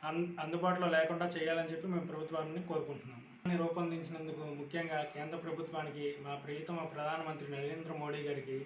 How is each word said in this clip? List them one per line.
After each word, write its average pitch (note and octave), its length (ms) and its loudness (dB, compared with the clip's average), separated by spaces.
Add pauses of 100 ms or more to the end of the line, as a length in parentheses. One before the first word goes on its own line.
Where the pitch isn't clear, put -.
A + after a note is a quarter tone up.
అన్-, E3+ 360 2
అందుబాటులో F3 500 4
లేకుండా E3 400 6
చేయాలని E3 440 2
చెప్పి E3 160 -4
మేము F3 180 2
ప్రభుత్వాన్ని D#3 560 -2
కోరుకుంటున్నాము. C#3+ 640 -2 (100)
దీన్ని F3 240 2
రూపొందించినందుకు E3 880 0 (100)
ముఖ్యంగా D#3 500 0
కేంద్ర D3+ 340 -4
ప్రభుత్వానికి, D#3 680 -4 (140)
మా C#3 160 -6
ప్రియతమ D3+ 500 -4
ప్రధానమంత్రి D3+ 640 -2
నరేంద్ర D#3 440 -2
మోడీ D3 280 -2
గారికి C3+ 420 -2